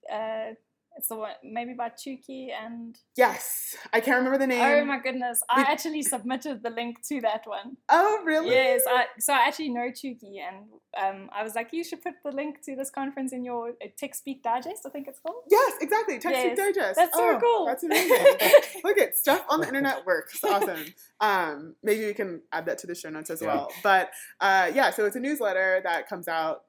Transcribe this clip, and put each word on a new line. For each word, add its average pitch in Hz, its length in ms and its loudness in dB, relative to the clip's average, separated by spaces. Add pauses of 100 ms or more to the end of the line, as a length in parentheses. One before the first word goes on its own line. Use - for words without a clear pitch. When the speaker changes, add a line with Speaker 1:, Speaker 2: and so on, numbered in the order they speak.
(100)
Speaker 1:
uh, 220 440 -8 (440)
it's - 100 -8
the 226 80 -8
one, 214 160 -10 (120)
maybe 240 300 -10
by 240 160 -8
Chuki 262 600 -16
and 233 460 -12 (200)
Speaker 2:
Yes. - 600 -2 (160)
I 226 80 2
can't 247 160 2
remember 262 220 2
the 269 80 2
name. 269 360 4
Speaker 1:
Oh - 40 0
my 277 120 -4
goodness. 247 520 -4
I 262 120 4
Speaker 2:
Be- 269 80 4
Speaker 1:
actually 302 320 -2
submitted 254 600 -6
the 240 80 -4
link 233 380 -8
to 285 120 -4
that 226 260 -4
one. 202 300 -10 (140)
Speaker 2:
Oh, 403 340 4
really? 311 300 2
Speaker 1:
Yes. 262 340 4
I, 247 160 4 (140)
so 285 160 0
I 254 120 6
actually 302 220 -4
know 240 220 -4
Chuki, 226 500 -14
and, 190 240 -14 (340)
um, 190 360 -4
I 208 80 -4
was 220 120 -8
like, 233 180 -6
"You 330 120 -6
should 330 180 -12
put 254 120 -8 (100)
the 294 80 -8
link 285 320 -8
to 277 100 -10
this 269 140 -8
conference 269 460 -8
in 254 100 -8
your, 240 260 -8 (140)
uh, 202 40 -14 (100)
Tech 285 160 -10
Speak - 280 -12
Digest," 254 440 -6
I - 20 -12
think 285 180 -12
it's 269 120 -20
called. 427 320 -12
Speaker 2:
Yes, 453 320 6
exactly. 403 360 0
Tech 254 160 -2
Speak 254 220 2
Speaker 1:
Yes. - 20 -2 (160)
Speaker 2:
Digest. 220 220 0
Speaker 1:
That's 339 180 6
so 339 220 4
Speaker 2:
Oh, - 60 -2
Speaker 1:
cool. 453 240 4
Speaker 2:
that's - 160 -2
amazing. 349 440 6 (340)
Speaker 1:
<laughs> - 240 -10
Speaker 2:
Look 403 120 2
at - 220 2
stuff 330 320 4
on 311 100 2
the 330 80 0
internet 269 380 -2
works. - 360 -2
Awesome. 254 520 0 (260)
Um, 165 600 0
maybe 220 240 0
we 208 80 -4
can 190 260 -6 (120)
add 165 140 -4
that - 120 -4
to - 80 -14
the 175 80 -8
show 165 160 -12
notes 156 180 -10
as 165 140 -8
Speaker 3:
Yeah. 160 60 -2
Speaker 2:
well. 143 240 -2 (100)
But, 190 300 4 (280)
uh, 190 340 4
yeah, 240 180 4
so 214 120 -2
it's 202 120 -2
a 254 40 -6
newsletter 190 640 0
that 170 240 -2
comes 180 180 -10
out 165 420 -4